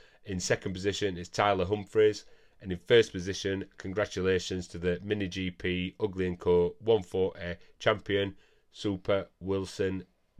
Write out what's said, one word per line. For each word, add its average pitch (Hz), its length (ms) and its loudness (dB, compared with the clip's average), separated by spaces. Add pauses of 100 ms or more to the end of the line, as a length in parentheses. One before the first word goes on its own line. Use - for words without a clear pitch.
(240)
In 92 160 -6
second 104 320 -2
position 92 460 -2
is 87 100 -10
Tyler 101 380 2
Humphreys. 104 580 2 (380)
And 92 100 -6
in 87 60 -6
first 117 340 6
position, 95 540 -4 (100)
congratulations 92 920 -2
to 87 100 -12
the 87 240 0
Mini 101 260 -2
G 92 220 -4
P 90 500 -2
Ugly 92 260 -2
and 87 140 -4
Co. 87 380 4
one 107 240 2
forty 92 540 -4 (220)
champion, 98 560 0 (380)
Super 98 540 -2 (140)
Wilson 95 680 -4 (340)